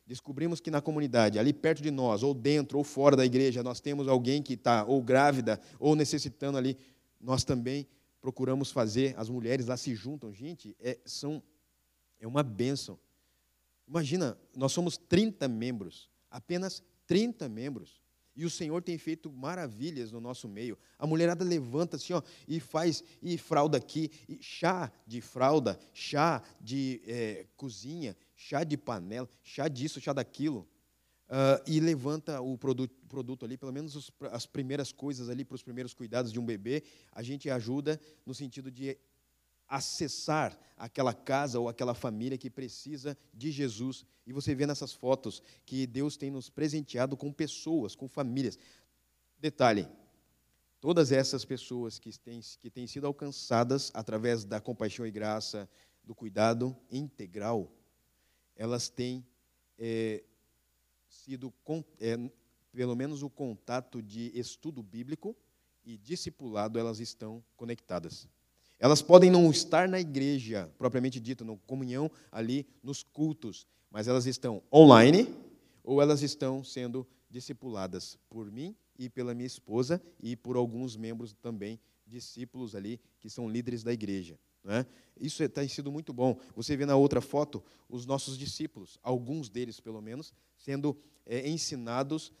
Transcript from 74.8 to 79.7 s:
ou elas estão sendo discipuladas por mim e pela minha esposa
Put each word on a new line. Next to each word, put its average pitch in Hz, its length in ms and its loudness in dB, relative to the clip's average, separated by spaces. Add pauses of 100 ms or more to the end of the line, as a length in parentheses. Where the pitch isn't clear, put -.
ou 139 180 2
elas 147 220 4
estão 139 400 -4
sendo 123 420 -8 (240)
discipuladas 110 880 -10 (120)
por 107 240 -12
mim 160 240 -12 (200)
e 127 120 -10
pela 123 260 -6
minha 120 120 -8
esposa 127 540 -2 (200)